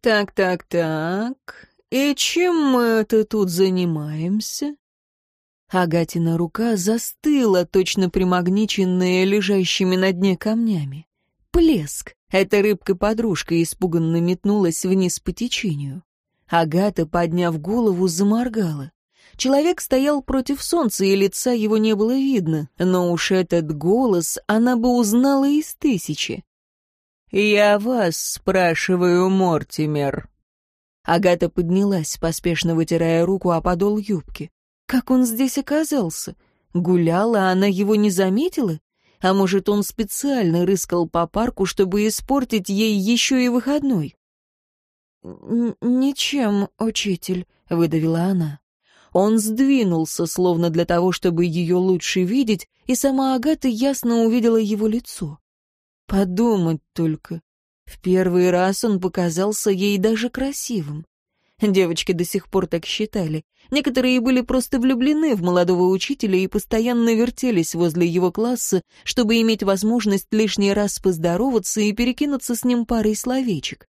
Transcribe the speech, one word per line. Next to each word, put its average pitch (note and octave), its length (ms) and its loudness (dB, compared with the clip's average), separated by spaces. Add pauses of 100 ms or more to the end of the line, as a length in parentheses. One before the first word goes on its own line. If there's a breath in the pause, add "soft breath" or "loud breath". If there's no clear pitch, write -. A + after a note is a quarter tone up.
«Так, G#3 320 0
так, F#3 320 0
так. E3+ 1040 -6 (220)
И C#4 240 0
чем F4 420 0
мы C4+ 260 2
это A3 420 2
тут G#3 260 0
занимаемся?» F3+ 1300 -2 (920)
Агатина E3+ 680 0
рука G#3+ 380 -2
застыла, G#3+ 880 0
точно F#3+ 420 0
примагниченная F#3 1160 0
лежащими F#3+ 720 0
на F#3+ 160 2
дне F#3 240 0
камнями. G3 680 -4 (440)
Плеск! D#4 640 0 (160)
Эта G3 320 2
рыбка-подружка G3+ 1000 0
испуганно E3 580 0
метнулась F3+ 640 0
вниз F#3 360 0
по F#3 120 -6
течению. D#3+ 720 -6 (440)
Агата, E3+ 600 0
подняв E3+ 540 -2
голову, F#3+ 480 0
заморгала. G3+ 840 -2 (440 soft breath)
Человек D4 460 0
стоял C4+ 400 0
против C4+ 400 -4
солнца, C#4 420 -2
и G3 100 4
лица G3 380 0
его G#3+ 240 0
не A3 180 2
было A3 200 0
видно, F#3+ 640 0
но F3+ 340 2
уж - 180 -2
этот E3+ 460 0
голос F#3 680 0
она A#3 300 2
бы A#3 200 0
узнала C4 520 2
из D4 260 0
тысячи. - 680 -4 (840)
«Я G#3 480 4
вас G#3 380 0
спрашиваю, F3+ 1120 0
Мортимер». D#3 1000 -2 (760)
Агата E3+ 460 2
поднялась, F3+ 680 0
поспешно E3 580 -2
вытирая E3 520 2
руку F#3 240 0
о E3 100 0
подол F#3+ 380 0
юбки. F#3+ 520 -6 (380)
Как B3+ 220 0
он B3+ 160 4
здесь B3 320 -2
оказался? C#4 760 -2 (380)
Гуляла, F3+ 800 2
она F#3+ 160 4
его G3+ 280 2
не G#3 160 2
заметила? F#3+ 720 0 (400)
А F#3 140 2
может, G3 340 2
он G#3 140 2
специально G3+ 840 -2
рыскал F3 420 0
по E3+ 200 -2
парку, G3+ 400 -2
чтобы G3 400 0
испортить A3+ 640 -2
ей G#3+ 260 0
ещё A#3 400 0
и B3 120 2
выходной? B3+ 680 -2 (1040)
«Н-, A#3 600 -4
ничем, B3 840 0 (100)
учитель», F#3 680 -4 (220)
выдавила E3 540 0
она. F3 380 -2 (520 soft breath)
Он G#3+ 260 2
сдвинулся, G#3+ 840 0
словно E3+ 460 0
для E3 160 0
того, F3 260 2
чтобы F3 320 0
её F3 340 0
лучше F#3 440 0
видеть, G#3+ 440 0 (200)
и C4 80 0
сама C4 400 0
Агата C4+ 340 -2
ясно A#3 540 0
увидела A3+ 340 2
его G#3+ 300 0
лицо. G#3+ 520 -6 (680)
Подумать F#3+ 760 0 (140)
только. E3 480 -4 (420)
В - 160 -20
первый F3+ 500 2
раз F#3 340 0
он G3+ 160 0
показался F#3 720 -2
ей G3+ 280 0
даже A3 320 0
красивым. G3 720 -6 (560)
Девочки F#3 520 2
до F3 120 0
сих - 240 -6
пор F#3 200 -2
так E3+ 180 -4
считали. E3+ 560 -4 (280 soft breath)
Некоторые B3+ 500 2
были B3+ 220 2
просто B3 360 -2
влюблены C4+ 560 2
в F#3 80 -4
молодого F3+ 460 2
учителя F#3+ 500 0
и F#3+ 80 0
постоянно A#3 680 0
вертелись A3+ 600 0
возле E3+ 320 0
его F3+ 240 0
класса, A3 520 -2 (200 soft breath)
чтобы A3+ 380 0
иметь A3+ 240 0
возможность G3+ 640 0
лишний G3+ 420 2
раз G3+ 280 -2
поздороваться F#3 800 0
и G#3 120 2
перекинуться B3+ 600 -2
с - 100 -8
ним A#3+ 220 0
парой G#3+ 300 0
словечек. B3+ 760 -4